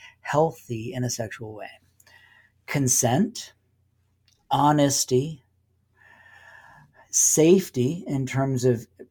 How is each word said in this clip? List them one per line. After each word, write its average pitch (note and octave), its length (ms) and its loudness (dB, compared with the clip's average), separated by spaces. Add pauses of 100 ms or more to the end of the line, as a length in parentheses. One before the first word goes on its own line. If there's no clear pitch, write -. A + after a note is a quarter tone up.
(200)
healthy B2+ 720 -4
in B2 120 -6
a A#2+ 60 -4
sexual G#2+ 440 -10
way? G2 160 -16 (960)
Consent, C3+ 880 0 (960)
honesty, C#3+ 920 0 (1700)
safety E3 960 2
in C3+ 200 -4
terms C3 380 -2
of A#2 220 2 (240)